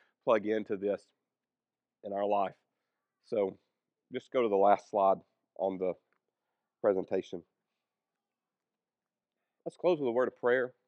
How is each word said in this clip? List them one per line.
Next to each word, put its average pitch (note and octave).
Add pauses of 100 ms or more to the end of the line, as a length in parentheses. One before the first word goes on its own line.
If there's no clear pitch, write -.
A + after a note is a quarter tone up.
(240)
plug G#2+
into G#2+
this G2 (1000)
in G2+
our G2+
life? G2+ (680)
So G2 (540)
just B2
go C3
to A#2
the G2+
last G2
slide F#2+ (380)
on F#2+
the F#2 (880)
presentation. F#2 (2250)
Let's -
close E3+
with C#3+
a A#2
word B2
of -
prayer, B2 (140)